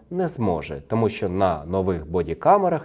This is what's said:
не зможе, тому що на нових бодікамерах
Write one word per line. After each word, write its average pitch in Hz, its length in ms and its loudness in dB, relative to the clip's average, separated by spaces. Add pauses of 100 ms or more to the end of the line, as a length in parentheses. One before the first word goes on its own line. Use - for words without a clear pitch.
(100)
не 180 180 -2
зможе, 80 600 -2
тому 110 200 2
що 98 200 -4
на 90 380 0
нових 90 400 0
бодікамерах 147 800 2